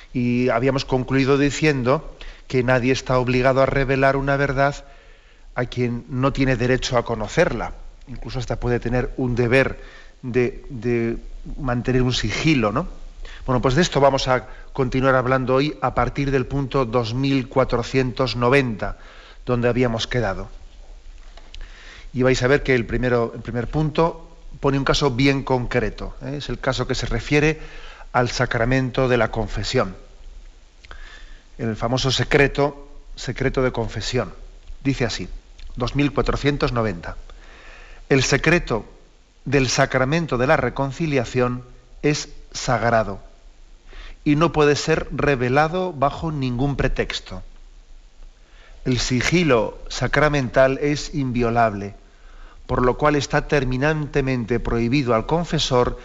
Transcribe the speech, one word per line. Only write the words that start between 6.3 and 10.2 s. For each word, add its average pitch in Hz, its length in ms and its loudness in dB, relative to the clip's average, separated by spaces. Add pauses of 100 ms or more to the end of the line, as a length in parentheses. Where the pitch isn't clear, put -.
tiene 127 240 2
derecho 123 420 0
a 113 60 2
conocerla. 110 720 -2 (340)
Incluso 123 320 -8
hasta 117 180 -4
puede 120 220 0
tener 123 360 -2
un 123 200 0
deber 123 440 2 (420)